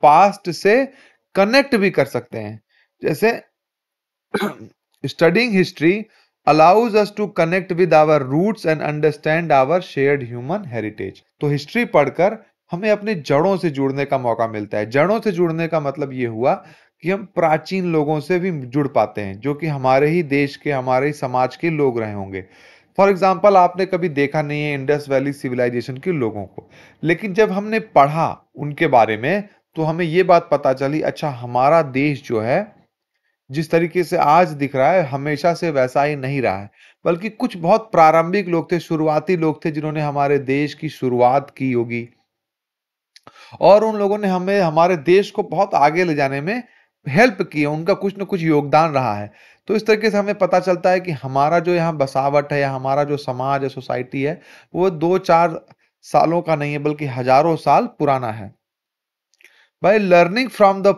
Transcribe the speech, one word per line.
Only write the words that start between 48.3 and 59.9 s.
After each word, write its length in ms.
योगदान 520
रहा 240
है। 140
तो 80
इस 100
तरीके 240
से 60
हमें 180
पता 260
चलता 300
है 100
कि 120
हमारा 460
जो 160
यहाँ 220
बसावट 560
है 80
या 100
हमारा 340
जो 120
समाज 460
है, 60
सोसाइटी 540
है, 180
वो 160
दो 280
चार 420
सालों 380
का 140
नहीं 160
है 60
बल्कि 280
हजारों 500
साल 300
पुराना 320
है। 220
By 200